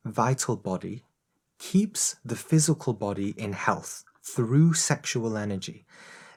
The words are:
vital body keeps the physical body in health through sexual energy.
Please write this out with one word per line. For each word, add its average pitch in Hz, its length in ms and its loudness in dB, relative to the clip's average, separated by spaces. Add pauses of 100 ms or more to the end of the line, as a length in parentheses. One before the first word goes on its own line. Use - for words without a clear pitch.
vital 117 520 0
body 92 480 -6 (560)
keeps - 640 0
the 123 100 -4
physical 151 600 2
body 101 440 -2
in 104 140 -6
health - 500 -4 (180)
through 143 540 4
sexual 113 600 -2
energy. 104 500 -6 (500)